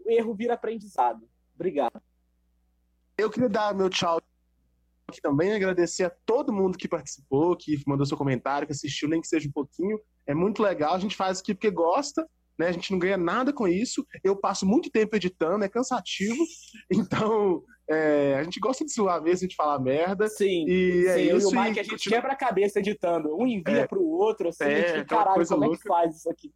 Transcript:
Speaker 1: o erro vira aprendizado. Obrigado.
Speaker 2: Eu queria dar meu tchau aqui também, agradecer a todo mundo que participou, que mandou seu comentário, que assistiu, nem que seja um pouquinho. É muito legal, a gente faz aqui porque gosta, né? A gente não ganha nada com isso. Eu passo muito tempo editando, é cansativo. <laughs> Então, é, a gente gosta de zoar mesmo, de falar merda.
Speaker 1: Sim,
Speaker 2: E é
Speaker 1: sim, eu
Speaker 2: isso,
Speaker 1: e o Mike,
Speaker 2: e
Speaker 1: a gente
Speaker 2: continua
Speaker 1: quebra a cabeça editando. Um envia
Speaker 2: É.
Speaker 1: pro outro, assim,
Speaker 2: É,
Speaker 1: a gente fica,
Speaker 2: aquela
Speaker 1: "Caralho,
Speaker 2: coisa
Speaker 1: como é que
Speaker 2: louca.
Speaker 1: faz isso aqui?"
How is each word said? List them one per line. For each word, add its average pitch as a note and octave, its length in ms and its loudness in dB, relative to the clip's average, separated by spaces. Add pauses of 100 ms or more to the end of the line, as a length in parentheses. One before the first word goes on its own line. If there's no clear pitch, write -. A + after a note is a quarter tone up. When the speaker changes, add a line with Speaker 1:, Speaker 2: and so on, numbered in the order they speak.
Speaker 1:
o A3 60 0
erro A3+ 240 2
vira A#3+ 180 -2
aprendizado. G#3+ 720 -4 (280)
Obrigado. D#3 440 -4 (1160)
Speaker 2:
Eu G#3+ 140 0
queria A#3+ 180 0
dar G#3 240 0
meu F#3+ 160 0
tchau F3 320 0 (880)
aqui - 140 -20
também, E3 320 2
agradecer F#3 500 0
a F3 60 0 (160)
todo C4+ 280 0
mundo F#3+ 240 0
que - 100 -8
participou, D#3 680 -2
que D3+ 320 -4
mandou C#3+ 180 2
seu D3 120 -4
comentário, C#3 500 -2
que D3+ 60 -6
assistiu, C#3+ 360 -6
nem D#3+ 120 0
que D#3 60 -12
seja D3+ 200 0
um C#3+ 40 -6
pouquinho. F3+ 480 -4 (280)
É C#3+ 80 -2
muito G3+ 260 0
legal, E3 320 0
a F#3 60 0
gente F#3+ 160 -4
faz F#3 240 -2
aqui - 160 -4
porque G#3+ 160 0
gosta, G3+ 560 0 (320)
né? E3 80 2
A F3+ 40 0
gente F3 200 -6
não F#3+ 80 0
ganha F#3+ 180 0
nada G#3 360 0
com A#3+ 140 0
isso. G3 380 0 (180)
Eu G3 120 2
passo G3 300 -2
muito C4+ 260 2
tempo A3 240 2
editando, F3+ 480 0
é G3 60 -2
cansativo. A#3 720 -2 (200)
<laughs> - 280 -10
Então, G#3 720 2 (260)
é, D3 460 2
a C#3 80 0
gente E3+ 160 -8
gosta C4 260 -2
de D4 80 -10
zoar F#3 280 0
mesmo, F3+ 260 0
de - 80 -8
falar D3 240 0
merda. E3+ 480 0
Speaker 1:
Sim, G3 400 0
Speaker 2:
E F3+ 400 4
é F#3 80 4
Speaker 1:
sim, - 80 2
eu F#3 140 4
Speaker 2:
isso, G3 160 4
Speaker 1:
e - 40 2
o - 40 2
Mike, G#3+ 160 0
Speaker 2:
e - 20 -2
Speaker 1:
a G3+ 40 -4
gente - 100 -8
Speaker 2:
continua G#3 240 -2
Speaker 1:
quebra C4 160 -2
a C4+ 40 -6
cabeça G3+ 420 0
editando. E3+ 560 -2
Um A3+ 120 0
envia G3+ 340 0
Speaker 2:
É. - 60 0
Speaker 1:
pro - 160 0
outro, F3+ 460 0
assim, D#3+ 140 -6
Speaker 2:
É, D3 40 2
Speaker 1:
a C#3+ 100 2
gente E3+ 120 2
fica, D#3 120 -2
Speaker 2:
aquela D3 200 0
Speaker 1:
"Caralho, F#3+ 140 4
Speaker 2:
coisa F3+ 200 2
Speaker 1:
como D3 80 2
é C#3+ 40 2
que D#3 60 2
Speaker 2:
louca. F3 160 -10
Speaker 1:
faz E3+ 280 2
isso - 120 -6
aqui?" - 260 -10